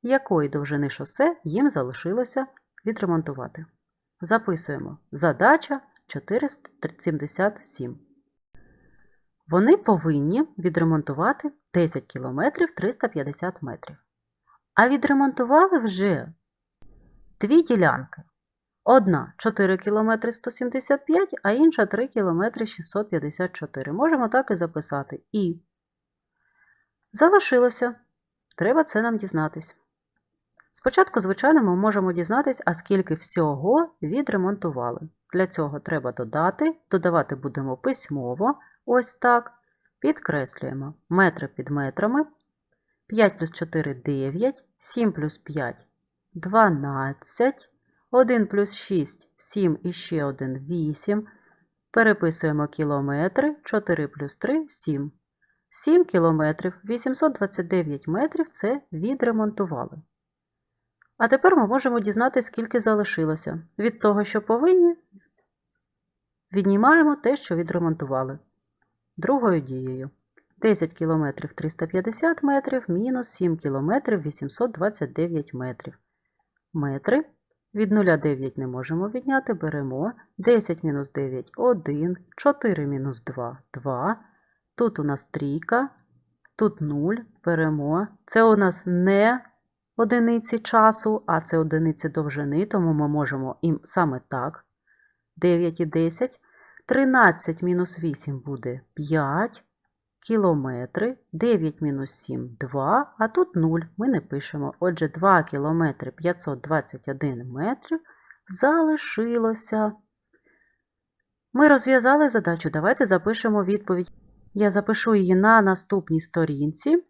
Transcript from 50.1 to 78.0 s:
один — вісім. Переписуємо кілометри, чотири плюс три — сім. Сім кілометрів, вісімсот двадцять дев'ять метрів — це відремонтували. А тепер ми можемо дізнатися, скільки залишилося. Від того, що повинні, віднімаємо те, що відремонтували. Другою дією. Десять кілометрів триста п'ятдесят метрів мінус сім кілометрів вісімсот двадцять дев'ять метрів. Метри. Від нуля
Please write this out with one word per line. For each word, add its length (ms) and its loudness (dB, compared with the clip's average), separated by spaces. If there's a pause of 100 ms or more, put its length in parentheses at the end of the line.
один — 280 -6 (160)
вісім. 580 -2 (640)
Переписуємо 760 2
кілометри, 960 0
чотири 440 -2
плюс 280 -10
три — 320 -2
сім. 440 -6 (580)
Сім 340 4
кілометрів, 720 2 (100)
вісімсот 480 0
двадцять 360 -4
дев'ять 400 -2
метрів — 420 -2
це 300 -4 (120)
відремонтували. 1120 -4 (1160)
А 100 2
тепер 280 6
ми 100 4
можемо 340 0
дізнатися, 460 0
скільки 340 -4
залишилося. 840 -2 (160)
Від 220 -2
того, 240 4
що 180 -2
повинні, 540 4 (1600)
віднімаємо 640 4
те, 200 0
що 200 -6
відремонтували. 840 -2 (800)
Другою 440 2
дією. 500 -10 (460)
Десять 360 0
кілометрів 600 -2
триста 340 -6
п'ятдесят 560 -2
метрів 460 0
мінус 400 -2
сім 280 -2
кілометрів 640 -2
вісімсот 500 -4
двадцять 420 -4
дев'ять 420 -4
метрів. 440 -12 (760)
Метри. 520 0 (500)
Від 180 0
нуля 240 4